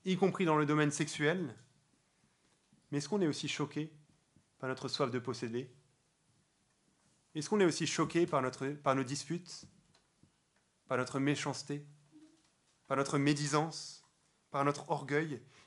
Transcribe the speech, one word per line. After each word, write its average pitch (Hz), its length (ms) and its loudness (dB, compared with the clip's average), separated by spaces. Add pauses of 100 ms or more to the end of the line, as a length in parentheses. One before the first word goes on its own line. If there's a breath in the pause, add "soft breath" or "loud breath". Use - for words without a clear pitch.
y 185 120 2
compris 185 280 2
dans 156 100 4
le 151 120 4
domaine 151 240 4
sexuel. 147 680 -2 (1300)
Mais 139 80 0
est-ce 143 100 -8
qu'on 208 120 0
est 165 60 4
aussi 147 200 -2
choqué 151 440 -6 (680)
par 131 100 -4
notre 131 180 -6
soif 131 220 0
de 120 80 -2
posséder ? 120 560 -6 (1600)
Est-ce 151 160 -6
qu'on 208 100 4
est 190 60 8
aussi 160 220 2
choqué 165 400 2
par 135 160 2
notre, 127 240 -2
par 143 260 0
nos 131 100 2
disputes, 143 640 -8 (1200)
par 127 120 0
notre 127 180 -4
méchanceté, 143 640 -2 (1040)
par 135 120 0
notre 139 200 2
médisance, 147 880 0 (440)
par 139 120 0
notre 143 280 0
orgueil ? 147 500 -2 (260 soft breath)